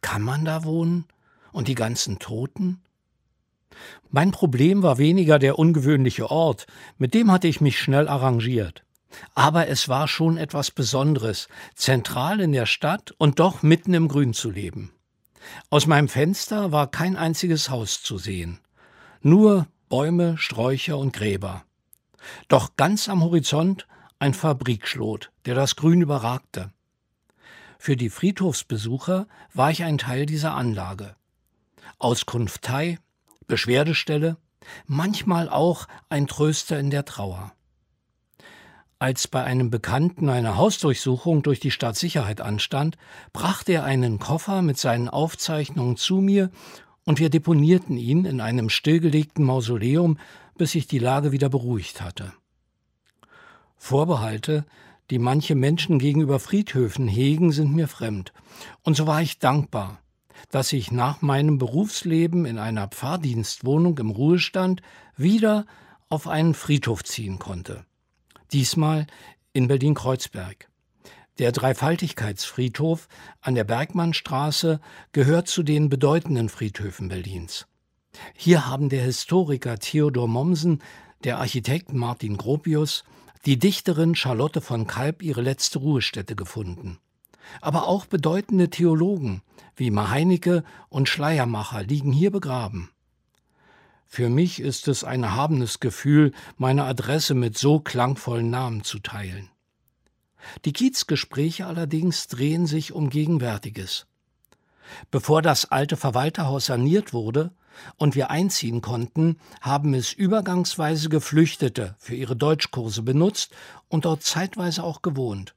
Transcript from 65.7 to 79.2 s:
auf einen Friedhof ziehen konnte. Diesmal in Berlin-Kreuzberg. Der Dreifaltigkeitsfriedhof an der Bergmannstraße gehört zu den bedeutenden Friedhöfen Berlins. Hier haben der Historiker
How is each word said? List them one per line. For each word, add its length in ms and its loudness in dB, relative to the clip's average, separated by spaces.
auf 180 -4
einen 260 2
Friedhof 520 0
ziehen 340 -8
konnte. 460 -12
Diesmal 540 2
in 140 2
Berlin-Kreuzberg. 1000 -2
Der 140 2
Dreifaltigkeitsfriedhof 1600 -2
an 120 -2
der 100 2
Bergmannstraße 1160 -2
gehört 360 4
zu 140 -2
den 260 2
bedeutenden 640 2
Friedhöfen 600 -8
Berlins. 580 -10
Hier 320 4
haben 240 -2
der 140 -2
Historiker 760 -2